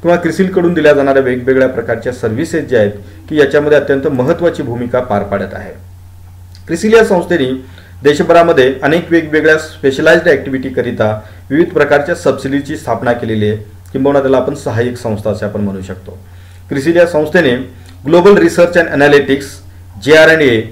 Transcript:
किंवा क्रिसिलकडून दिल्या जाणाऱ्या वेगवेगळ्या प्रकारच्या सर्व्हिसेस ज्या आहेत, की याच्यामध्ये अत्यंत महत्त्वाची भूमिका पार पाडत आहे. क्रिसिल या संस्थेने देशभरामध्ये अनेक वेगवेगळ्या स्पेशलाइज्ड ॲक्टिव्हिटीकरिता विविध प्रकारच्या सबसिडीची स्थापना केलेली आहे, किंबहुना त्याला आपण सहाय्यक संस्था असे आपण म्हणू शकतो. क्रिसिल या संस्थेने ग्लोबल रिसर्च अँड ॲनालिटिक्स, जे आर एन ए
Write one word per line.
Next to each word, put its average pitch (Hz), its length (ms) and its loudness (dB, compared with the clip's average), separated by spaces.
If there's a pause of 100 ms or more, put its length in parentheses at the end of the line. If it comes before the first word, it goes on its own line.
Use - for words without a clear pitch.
किंवा 170 160 2
क्रिसिलकडून 170 560 0
दिल्या 147 200 4
जाणाऱ्या 139 280 2
वेगवेगळ्या 127 460 0
प्रकारच्या 120 460 -6
सर्व्हिसेस 127 540 -4
ज्या 120 120 0
आहेत, 101 120 2 (380)
की 156 80 -2
याच्यामध्ये 147 400 2
अत्यंत 139 300 0
महत्त्वाची 156 560 -2
भूमिका 120 360 -4
पार 104 240 -2
पाडत 98 300 -6
आहे. 95 180 -14 (960)
क्रिसिल 190 260 0
या 226 120 6
संस्थेने 165 600 -2 (380)
देशभरामध्ये 147 800 4
अनेक 165 280 0
वेगवेगळ्या 156 460 2
स्पेशलाइज्ड 156 680 0
ॲक्टिव्हिटीकरिता 127 960 -2 (280)
विविध 156 200 0
प्रकारच्या 143 460 0
सबसिडीची 139 600 -4
स्थापना 120 360 -4
केलेली 110 360 -2
आहे, 107 80 -4 (360)
किंबहुना 135 280 0
त्याला 131 160 2
आपण 143 180 -2
सहाय्यक 120 420 -4
संस्था 107 340 -6
असे 101 140 -6
आपण 104 160 -6
म्हणू 98 200 -6
शकतो. 92 380 -16 (500)
क्रिसिल 143 260 -2
या 170 120 4
संस्थेने 151 480 0 (500)
ग्लोबल 180 320 6
रिसर्च 175 400 2
अँड - 120 0
ॲनालिटिक्स, 139 580 2 (560)
जे 143 120 4
आर 160 120 8
एन 160 140 4
ए 117 200 2 (100)